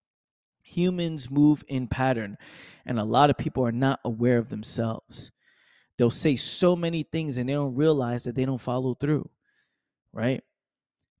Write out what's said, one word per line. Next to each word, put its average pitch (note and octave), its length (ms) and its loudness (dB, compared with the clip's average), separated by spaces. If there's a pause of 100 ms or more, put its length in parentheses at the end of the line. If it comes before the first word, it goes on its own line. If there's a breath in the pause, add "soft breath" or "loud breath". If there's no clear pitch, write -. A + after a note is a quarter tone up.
(680)
Humans E3+ 640 -2
move D3 360 4
in B2+ 200 -4
pattern, A#2+ 500 -2 (480 loud breath)
and A#2+ 140 -2
a G#2 40 0
lot B2+ 260 6
of C3+ 80 0
people C3 280 -2
are A#2 60 0
not C3+ 340 0
aware A#2+ 320 2
of A#2 120 -2
themselves. A2+ 840 -8 (680 soft breath)
They'll A#2+ 120 4
say D3 260 0
so F3+ 400 2
many E3+ 280 -2
things D#3 340 -6
and B2 120 -2
they C#3 40 0
don't C#3+ 220 -2
realize C3 480 2
that B2 120 -6
they B2+ 100 0
don't C3 160 -4
follow B2+ 320 -2
through, D3 360 -2 (840)
right? B2 280 -2 (800)